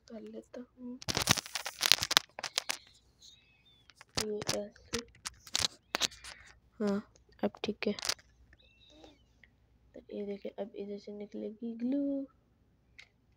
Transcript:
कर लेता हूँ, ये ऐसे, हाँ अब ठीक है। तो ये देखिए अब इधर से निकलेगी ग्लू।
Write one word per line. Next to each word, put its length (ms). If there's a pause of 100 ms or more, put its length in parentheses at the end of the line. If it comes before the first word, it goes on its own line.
कर 140
लेता 480
हूँ, 300 (3250)
ये 140 (180)
ऐसे, 420 (1800)
हाँ 220 (420)
अब 80 (120)
ठीक 240
है। 60 (2000)
तो 60 (120)
ये 120
देखिए 340
अब 160
इधर 240
से 120
निकलेगी 640
ग्लू। 500 (1080)